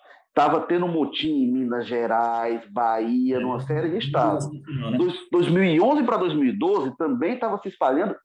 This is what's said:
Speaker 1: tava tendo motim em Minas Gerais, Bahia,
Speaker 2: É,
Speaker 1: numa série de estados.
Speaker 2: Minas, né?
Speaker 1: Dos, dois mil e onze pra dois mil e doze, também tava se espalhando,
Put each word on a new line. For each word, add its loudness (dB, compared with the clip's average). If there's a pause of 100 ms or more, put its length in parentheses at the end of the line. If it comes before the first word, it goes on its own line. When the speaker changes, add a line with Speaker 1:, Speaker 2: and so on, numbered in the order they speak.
(340)
Speaker 1:
tava 2
tendo 0
motim -2
em 2
Minas -2
Gerais, -2
Bahia, 0
Speaker 2:
É, 0
Speaker 1:
numa -2
série -2
de -2
estados. 0
Speaker 2:
Minas, -8
né? 0
Speaker 1:
Dos, -2
dois 2
mil 4
e 4
onze 4
pra 2
dois 0
mil 2
e 0
doze, 0
também -2
tava -4
se -10
espalhando, 0